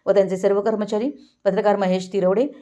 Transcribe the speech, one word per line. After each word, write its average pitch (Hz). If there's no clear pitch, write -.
व 185
त्यांचे 190
सर्व 196
कर्मचारी, 214
पत्रकार 202
महेश 185
तिरवडे, 196